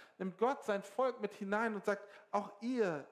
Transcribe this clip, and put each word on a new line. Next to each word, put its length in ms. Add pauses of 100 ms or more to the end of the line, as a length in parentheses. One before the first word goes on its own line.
(180)
nimmt 200
Gott 240
sein 220
Volk 360
mit 120
hinein 420
und 100
sagt, 220 (240)
"Auch 300
ihr 520